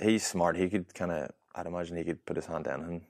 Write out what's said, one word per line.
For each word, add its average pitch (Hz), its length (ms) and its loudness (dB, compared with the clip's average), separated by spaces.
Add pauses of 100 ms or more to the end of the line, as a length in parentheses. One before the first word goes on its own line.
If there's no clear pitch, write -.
he's 107 260 4
smart. 87 300 4
He 92 120 4
could 92 240 -2
kinda, 85 360 -2 (260)
I'd 85 120 -6
imagine 87 280 -4
he 82 80 -2
could 85 220 -4
put 76 100 -4
his 78 120 -4
hand 78 180 -4
to 69 80 0
anything 82 360 -6